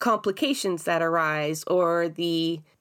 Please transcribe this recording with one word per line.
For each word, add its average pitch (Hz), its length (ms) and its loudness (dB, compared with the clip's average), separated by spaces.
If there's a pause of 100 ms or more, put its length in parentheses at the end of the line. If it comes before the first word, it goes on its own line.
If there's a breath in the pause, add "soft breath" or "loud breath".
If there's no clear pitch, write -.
complications 208 840 0
that 165 180 2
arise 156 640 0
or 170 420 2
the 165 520 -2 (200 soft breath)